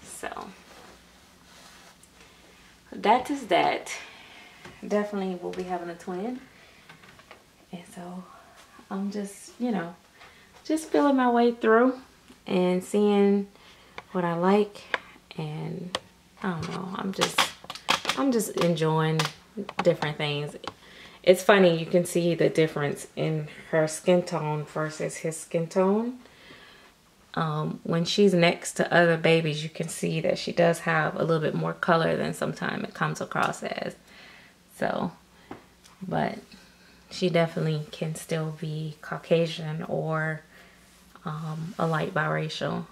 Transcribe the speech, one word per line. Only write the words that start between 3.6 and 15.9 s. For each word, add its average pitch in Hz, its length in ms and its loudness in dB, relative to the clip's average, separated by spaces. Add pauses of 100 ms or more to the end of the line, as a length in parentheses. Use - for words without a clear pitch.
Definitely 202 500 -2
will 175 140 -8
be 180 140 -8
having 175 260 -6
a 170 40 -10
twin. 202 460 -6 (1300)
And 175 100 -14 (120)
so 180 280 -14 (680)
I'm 196 200 -4
just, 202 480 -10
you 247 120 -2
know, 180 240 -4 (720)
just 311 260 -2
feeling 285 260 4
my 247 140 4
way 240 220 4
through 233 460 4 (480)
and 180 360 2
seeing 202 680 4 (640)
what 180 120 0
I 170 100 0
like, 202 480 2 (540)
and 160 640 -8 (440)